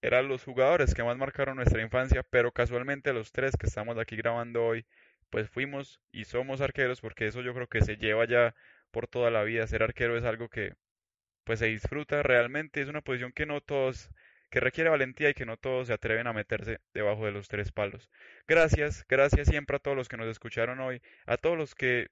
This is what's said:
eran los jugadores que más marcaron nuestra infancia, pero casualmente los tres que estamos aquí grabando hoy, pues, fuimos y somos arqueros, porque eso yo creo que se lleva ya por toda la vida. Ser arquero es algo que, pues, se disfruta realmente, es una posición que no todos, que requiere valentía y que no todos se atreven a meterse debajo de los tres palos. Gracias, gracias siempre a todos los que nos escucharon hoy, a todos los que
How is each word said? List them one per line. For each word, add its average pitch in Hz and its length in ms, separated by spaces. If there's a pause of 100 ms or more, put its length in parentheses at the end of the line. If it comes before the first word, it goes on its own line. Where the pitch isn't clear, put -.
eran 123 280
los 131 160
jugadores 131 500
que 120 100
más 120 140
marcaron 135 380
nuestra 123 260
infancia, 127 480
pero 120 220
casualmente 127 600
los 110 200
tres 131 260
que - 80
estamos 113 320
aquí 110 180
grabando 117 480
hoy, 113 220 (440)
pues, 110 200
fuimos 139 500 (120)
y 107 120
somos 131 380
arqueros, 135 400
porque 110 240
eso 113 160
yo 123 120
creo 123 140
que 110 140
se 104 140
lleva 110 300
ya 120 280 (360)
por 117 180
toda 120 220
la 110 120
vida. 113 240
Ser 113 160
arquero 117 340
es 117 80
algo 113 240
que, 98 260 (680)
pues, 113 160
se 117 60
disfruta 143 560
realmente, 135 600
es 135 60
una 147 140
posición 127 300
que 151 140
no 147 140
todos, 131 500 (400)
que 127 100
requiere 160 300
valentía 143 400
y 143 40
que 135 120
no 113 120
todos 127 300
se 117 40
atreven 113 360
a 117 40
meterse 107 460 (160)
debajo 107 320
de 104 60
los 101 160
tres 104 240
palos. 101 380 (380)
Gracias, 151 600
gracias 143 400
siempre 143 280
a 139 40
todos 139 160
los 127 120
que 123 80
nos 113 120
escucharon 117 520
hoy, 127 220 (240)
a 120 100
todos 165 220
los 151 160
que 123 380